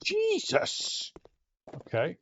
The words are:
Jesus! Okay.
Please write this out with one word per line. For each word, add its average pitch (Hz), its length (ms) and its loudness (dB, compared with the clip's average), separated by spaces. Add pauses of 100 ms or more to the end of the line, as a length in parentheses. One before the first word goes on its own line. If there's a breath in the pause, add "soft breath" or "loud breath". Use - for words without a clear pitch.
Jesus! - 1080 0 (640)
Okay. 131 460 0